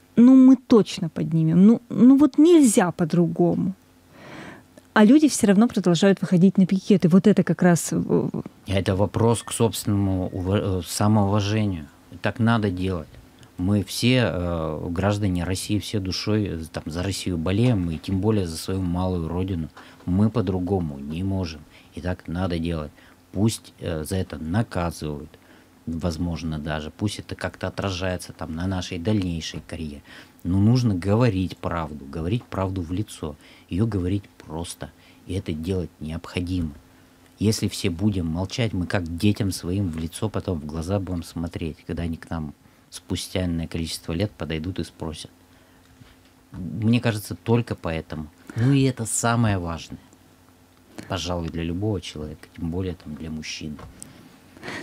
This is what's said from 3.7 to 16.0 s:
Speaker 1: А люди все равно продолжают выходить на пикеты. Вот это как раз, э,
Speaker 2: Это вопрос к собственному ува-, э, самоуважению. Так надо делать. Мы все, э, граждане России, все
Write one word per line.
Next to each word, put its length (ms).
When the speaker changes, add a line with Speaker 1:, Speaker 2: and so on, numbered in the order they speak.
Speaker 1:
А 60
люди 240
все 180
равно 220
продолжают 520
выходить 380
на 80
пикеты. 420
Вот 200
это 160
как 180
раз, 300
э, 360
Speaker 2:
Это 300
вопрос 480
к 80
собственному 800
ува-, 480
э, 40
самоуважению. 1000
Так 200
надо 300
делать. 360
Мы 260
все, 400
э, 680
граждане 540
России, 340
все 220